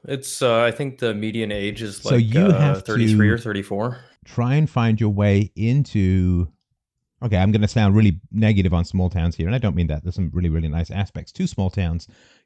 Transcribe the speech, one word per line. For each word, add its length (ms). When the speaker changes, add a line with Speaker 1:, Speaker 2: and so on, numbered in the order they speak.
Speaker 1:
It's, 380
uh, 180
I 120
think 260
the 160
median 380
age 280
is, 180
Speaker 2:
So 180
Speaker 1:
like, 180
Speaker 2:
you 60
Speaker 1:
uh, 180
Speaker 2:
have 260
Speaker 1:
thirty-three 440
Speaker 2:
to 60
Speaker 1:
or 40
thirty-four. 600
Speaker 2:
try 300
and 120
find 320
your 100
way 440
into, 960
okay, 140
I'm 160
gonna 160
sound 260
really 260
negative 420
on 100
small 260
towns 260
here, 100
and 80
I 40
don't 180
mean 100
that. 160
There's 140
some 160
really, 160
really 180
nice 240
aspects 400
to 160
small 240
towns, 380